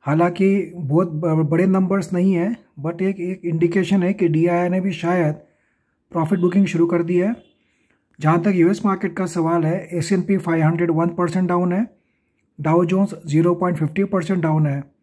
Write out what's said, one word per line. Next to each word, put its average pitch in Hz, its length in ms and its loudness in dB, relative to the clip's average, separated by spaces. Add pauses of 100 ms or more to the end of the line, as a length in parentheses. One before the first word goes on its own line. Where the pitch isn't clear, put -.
हालांकि 175 760 0
बहुत 165 360 0
ब-, 156 380 0
बड़े 170 160 2
नंबर्स 190 460 0
नहीं 185 220 2
हैं, 190 220 -2 (260)
but 165 200 -6
एक, 196 180 -2
एक 180 240 -6
इंडिकेशन 175 580 0
है 185 100 0
कि 190 160 0
डीआईआई 175 400 2
ने 185 120 0
भी 190 120 -4
शायद 170 420 0 (760)
प्रॉफिट 170 280 -2
बुकिंग 180 280 2
शुरू 170 200 2
कर 170 160 0
दी 175 140 0
है। 202 200 0 (840)
जहाँ 165 200 2
तक 202 140 0
यूएस 180 300 2
मार्केट 190 320 -2
का 185 100 -4
सवाल 165 380 0
है, 170 280 -2
एसएनपी 180 440 0
फ़ाइव 165 280 0
हंड्रेड 165 260 2
वन 165 180 2
परसेंट 175 400 -2
डाउन 180 240 0
है, 208 240 -4 (640)
डाउ 165 240 2
जोन्स 190 300 0 (120)
ज़ीरो 165 280 2
पॉइंट 175 240 -2
फ़िफ़्टी 160 260 -2
परसेंट 185 380 -2
डाउन 156 240 0
है 139 180 -4 (180)